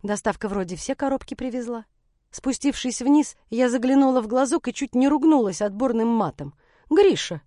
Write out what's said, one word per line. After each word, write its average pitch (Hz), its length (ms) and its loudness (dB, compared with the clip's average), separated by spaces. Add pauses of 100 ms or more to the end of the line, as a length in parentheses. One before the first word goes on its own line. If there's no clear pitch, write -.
Доставка 202 460 -4
вроде 185 280 -6
все - 180 -6
коробки 269 400 -4
привезла. 240 500 -8 (460)
Спустившись 262 720 -4
вниз, 285 340 2 (140)
я 247 180 2
заглянула 254 520 2
в 214 80 -8
глазок 254 400 0
и 233 40 -6
чуть - 220 -8
не 254 140 4
ругнулась 277 540 2
отборным 226 460 -2
матом. 226 460 -4 (340)
«Гриша! 311 580 2